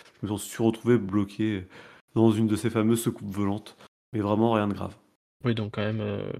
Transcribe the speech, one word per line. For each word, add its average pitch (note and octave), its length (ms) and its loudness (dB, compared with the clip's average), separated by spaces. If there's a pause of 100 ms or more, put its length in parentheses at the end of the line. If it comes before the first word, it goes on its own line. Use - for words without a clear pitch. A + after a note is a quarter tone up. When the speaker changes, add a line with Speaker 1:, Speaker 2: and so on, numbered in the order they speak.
(240)
Speaker 1:
je G2+ 80 -4
me G#2 60 -4
suis - 260 -6
retrouvé A2+ 340 4
bloqué G2+ 680 -2 (500)
dans A2+ 160 8
une A2 160 2
de G#2 80 2
ces A2 140 -2
fameuses A2+ 320 2
soucoupes G#2 300 -4
volantes. G2+ 440 -2 (380)
Mais A2 60 -2
vraiment G#2+ 340 2
rien G#2 140 2
de G2+ 60 -2
grave. F#2+ 220 -8 (500)
Speaker 2:
Oui, A#2 100 2
donc G#2+ 200 -6
quand G#2+ 60 -4
même, G#2+ 200 -2
euh, G#2 220 -4 (160)